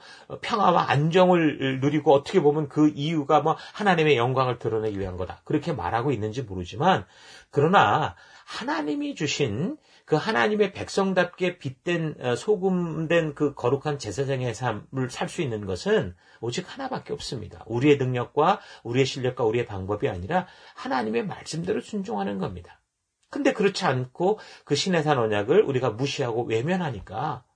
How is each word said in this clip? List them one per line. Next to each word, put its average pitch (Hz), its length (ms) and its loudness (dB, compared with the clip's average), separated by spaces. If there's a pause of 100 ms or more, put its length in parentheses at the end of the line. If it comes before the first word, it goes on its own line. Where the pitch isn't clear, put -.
(280)
어, 139 120 -12
평화와 180 500 2
안정을 156 880 4
누리고 143 320 4
어떻게 139 280 4
보면 147 280 2
그 151 260 4
이유가 147 460 2
뭐 156 160 0 (160)
하나님의 160 460 4
영광을 127 400 2
드러내기 107 420 -2
위한 92 160 -6
거다, 92 280 -8
그렇게 156 280 -2
말하고 117 400 -2
있는지 107 300 -4
모르지만, 101 640 0 (440)
그러나 143 640 4 (300)
하나님이 294 680 -6
주신 147 640 -2 (260)
그 - 120 2
하나님의 214 580 2
백성답게 180 840 -2
빛된, 160 640 -4
어, 123 160 0
소금된 170 1000 0
그 147 200 0
거룩한 135 440 -2
제사장의 131 560 -4
삶을 123 540 -4
살 175 240 -6
수 - 80 -8
있는 113 240 -4
것은 98 500 -2 (280)
오직 123 280 -6
하나밖에 262 440 -8
없습니다. - 520 -12
우리의 135 300 4
능력과 131 640 0 (220)
우리의 123 240 2
실력과 123 380 -2
우리의 117 200 2
방법이 101 460 -4
아니라 107 360 -4 (280)
하나님의 233 500 -2
말씀대로 170 560 -6
순종하는 202 580 -6
겁니다. 98 440 -10 (480)
근데 277 240 0
그렇지 190 320 0
않고 151 520 -2 (280)
그 147 80 0
신의 165 280 0
산 147 140 4
언약을 110 460 4
우리가 127 260 0
무시하고 120 540 -4
외면하니까 120 1040 -4 (120)